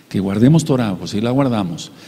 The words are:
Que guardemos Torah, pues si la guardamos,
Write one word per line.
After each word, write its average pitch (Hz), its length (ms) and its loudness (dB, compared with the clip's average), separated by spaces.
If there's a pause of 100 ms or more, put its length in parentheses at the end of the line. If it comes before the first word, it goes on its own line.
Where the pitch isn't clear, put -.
Que - 120 -4
guardemos 117 440 4
Torah, 120 320 -2
pues 85 140 -10
si 104 100 -4
la 117 120 -2
guardamos, 110 600 -2 (160)